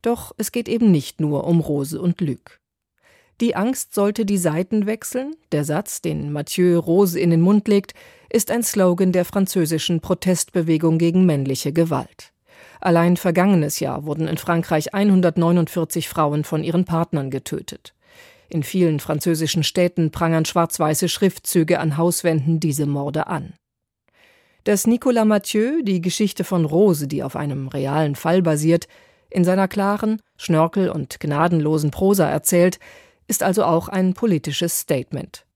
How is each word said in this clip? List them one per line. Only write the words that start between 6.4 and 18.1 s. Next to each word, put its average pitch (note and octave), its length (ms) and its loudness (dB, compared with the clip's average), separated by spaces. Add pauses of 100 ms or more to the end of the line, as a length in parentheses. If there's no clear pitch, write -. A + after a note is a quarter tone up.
Rose E3+ 400 2
in F3 100 2
den E3 120 4
Mund G3 260 4
legt, G3+ 260 0 (380)
ist - 180 0
ein A#3 140 0
Slogan F#3 480 2
der E3+ 140 2
französischen E3 760 0
Protestbewegung E3 1000 0
gegen E3+ 300 4
männliche C#3 460 0
Gewalt. D#3+ 580 -2 (480)
Allein F3 360 4
vergangenes F3 640 2
Jahr C#3+ 260 -4
wurden D#3 220 -4
in E3 80 -4
Frankreich E3 580 -2
einhundertneunundvierzig F3 1160 2
Frauen D3+ 340 -2
von D#3 220 -4
ihren E3+ 180 0
Partnern E3 460 -2
getötet. - 680 -10 (540)